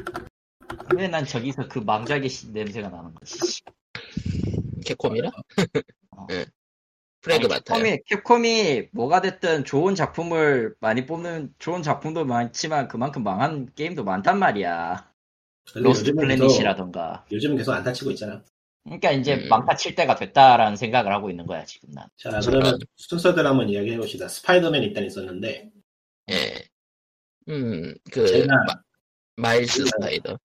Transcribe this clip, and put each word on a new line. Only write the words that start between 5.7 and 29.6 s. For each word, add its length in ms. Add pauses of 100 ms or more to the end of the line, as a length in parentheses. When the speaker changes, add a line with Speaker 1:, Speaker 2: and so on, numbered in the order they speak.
Speaker 1:
어. 180
Speaker 2:
예. 160 (760)
프레그마타요. 560
Speaker 1:
아니, 120
캡콤이, 160
캡콤이 840
뭐가 300
됐든 420
좋은 300
작품을 840
많이 260
뽑는, 520
좋은 240
작품도 440
많지만 600
그만큼 360
망한 500
게임도 300
많단 340
말이야. 720 (640)
Speaker 3:
근데 160
Speaker 1:
로스트 220
Speaker 3:
요즘은 120 (160)
Speaker 1:
플래닛이라던가. 880
Speaker 3:
계속, 80
요즘은 200
계속 160
안 120
다치고 280
있잖아. 320 (400)
Speaker 1:
그러니까 280
이제 240
Speaker 2:
음. 120
Speaker 1:
망타칠 460
때가 220
됐다라는 600
생각을 360
하고 180
있는 160
거야, 180
지금 280
난. 140 (120)
Speaker 3:
자, 220
Speaker 2:
저런. 200
Speaker 3:
그러면 180 (180)
순서대로 520
한번 220
이야기해봅시다. 580
스파이더맨 540
일단 240
있었는데. 640 (600)
Speaker 2:
예. 240 (960)
음, 460 (180)
그, 140
Speaker 3:
제가 200 (200)
Speaker 2:
마-, 160 (540)
마일스 480